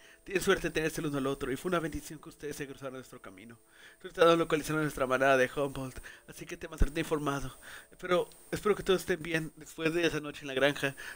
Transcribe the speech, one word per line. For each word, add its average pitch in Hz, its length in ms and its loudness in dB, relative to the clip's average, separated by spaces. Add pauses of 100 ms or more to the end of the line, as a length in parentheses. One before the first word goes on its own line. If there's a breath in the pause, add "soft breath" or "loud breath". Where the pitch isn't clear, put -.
(240 soft breath)
Tienen 185 200 0
suerte - 240 4
de 151 60 -6
tenerse 160 260 -2
el 165 80 -4
uno 143 100 -2
al 135 80 0
otro, 135 240 -2
y 131 60 -2
fue 180 140 -6
una 175 100 0
bendición 151 400 -8
que - 80 -18
ustedes 147 280 -12
se 147 100 -8
cruzaron 135 280 -12
nuestro 127 280 -16
camino. 110 360 -18 (420 loud breath)
Trataron 175 320 6
de 170 40 8
localizar 160 400 0
a 156 60 0
nuestra 139 240 -2
manada 131 300 6
de 127 180 4
Humboldt, 135 440 -4 (300 loud breath)
así 151 180 -14
que 175 100 -12
te 170 120 -12
mantendré 160 320 2
informado. 143 580 -2 (400 loud breath)
Pero 175 300 2 (240)
espero 196 240 2
que - 80 -8
todos 185 160 4
estén 175 220 -2
bien 160 340 -2
después 160 380 -2
de 170 120 2
esa 151 140 0
noche 147 220 -12
en 147 60 -10
la 135 60 -6
granja. 139 400 2 (220 loud breath)